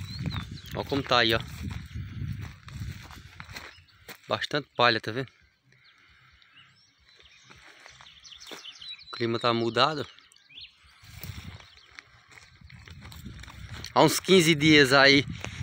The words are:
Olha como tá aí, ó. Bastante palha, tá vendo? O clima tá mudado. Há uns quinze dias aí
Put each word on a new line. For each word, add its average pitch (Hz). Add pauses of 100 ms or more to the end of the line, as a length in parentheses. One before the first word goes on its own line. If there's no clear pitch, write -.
(760)
Olha 101
como 139
tá 123
aí, 113
ó. 113 (3000)
Bastante 131
palha, 120
tá 110
vendo? 127 (3750)
O -
clima 117
tá 120
mudado. 117 (4000)
Há 123
uns 147
quinze 170
dias 147
aí 139 (400)